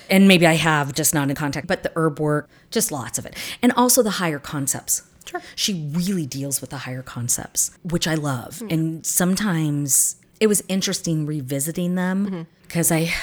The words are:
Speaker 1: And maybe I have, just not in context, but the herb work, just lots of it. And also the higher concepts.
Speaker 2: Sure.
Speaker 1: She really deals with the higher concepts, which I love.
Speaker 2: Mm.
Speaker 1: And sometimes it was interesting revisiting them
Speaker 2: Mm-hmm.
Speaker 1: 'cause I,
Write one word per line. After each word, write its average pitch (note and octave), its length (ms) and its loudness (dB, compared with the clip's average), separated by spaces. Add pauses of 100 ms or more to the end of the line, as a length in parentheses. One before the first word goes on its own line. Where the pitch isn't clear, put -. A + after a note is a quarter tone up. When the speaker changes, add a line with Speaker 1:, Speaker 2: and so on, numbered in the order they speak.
Speaker 1:
And F#3+ 200 8
maybe F3 180 8
I D#3+ 80 6
have, D3+ 400 2
just D3+ 200 0
not C#3+ 160 0
in C#3 40 -2
context, C#3+ 320 -4
but F#3 160 -2
the - 140 -4
herb D#3+ 240 0
work, D3 280 0 (220)
just G#3 220 0
lots A#2+ 260 -6
of - 80 -8
it. - 80 -14 (260)
And B3 120 4
also B3 320 4
the G#3+ 60 0
higher E3+ 280 0
concepts. - 640 -4 (240)
Speaker 2:
Sure. F4 140 -8 (160)
Speaker 1:
She E3 380 -4
really F3 320 0
deals C3+ 340 -6
with B2+ 80 -14
the C#3+ 80 -10
higher B2+ 260 -8
concepts, - 680 -4 (120)
which E3+ 240 -2
I D#3+ 80 0
love. C#3 440 -4
Speaker 2:
Mm. G#3+ 140 -6
Speaker 1:
And D#3+ 340 -2
sometimes D#3+ 1120 0 (220)
it A3 100 4
was G#3 200 2
interesting F3 560 -2
revisiting D3+ 720 -4
them F#3 320 0
Speaker 2:
Mm-hmm. F#3 160 -6 (260)
Speaker 1:
'cause E3 240 0
I, E3 200 0 (100)